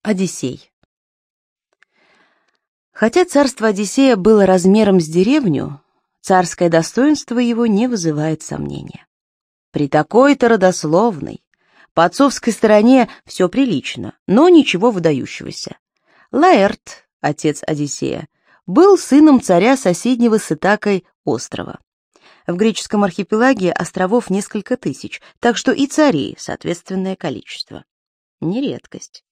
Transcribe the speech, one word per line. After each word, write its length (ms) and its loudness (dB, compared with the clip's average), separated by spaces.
Одиссей. 680 -6
Хотя 320 0
царство 420 0
Одиссея 480 2
было 300 4
размером 560 4
с 60 -4
деревню, 760 0
царское 480 0
достоинство 680 0
его 280 0
не 220 0
вызывает 540 -4
сомнения. 640 -12
При 180 -4
такой-то 580 2
родословной, 960 0
по 120 2
отцовской 460 0
стороне 580 4
все 240 -4
прилично, 640 -4
но 220 4
ничего 420 4
выдающегося. 880 -6
Лаэрт, 800 0
отец 480 -4
Одиссея, 640 -6
был 320 4
сыном 440 4
царя 340 2
соседнего 600 0
с 120 -6
Итакой 560 -2
острова. 540 -8
В 80 -6
греческом 480 -2
архипелаге 720 -2
островов 560 -4
несколько 480 -6
тысяч, 440 -12
так 180 0
что 160 -2
и 140 -2
царей 520 -2
соответственное 800 -8
количество. 680 -14
Не 220 -6
редкость. 720 -12